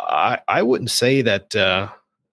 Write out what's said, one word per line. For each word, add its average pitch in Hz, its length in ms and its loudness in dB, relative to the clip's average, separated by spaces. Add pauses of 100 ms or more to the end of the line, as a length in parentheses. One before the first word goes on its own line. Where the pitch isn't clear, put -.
I, 95 380 0 (100)
I 131 120 2
wouldn't 123 300 0
say 135 300 2
that, 104 340 -2
uh, 95 320 0 (460)